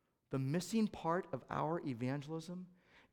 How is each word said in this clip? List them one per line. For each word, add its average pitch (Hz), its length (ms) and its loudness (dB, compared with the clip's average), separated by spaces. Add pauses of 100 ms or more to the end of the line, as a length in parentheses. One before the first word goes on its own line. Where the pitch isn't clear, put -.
(320)
The 139 80 2
missing 175 480 2
part 175 440 0
of 123 180 -4
our 151 360 2
evangelism 147 800 -4 (480)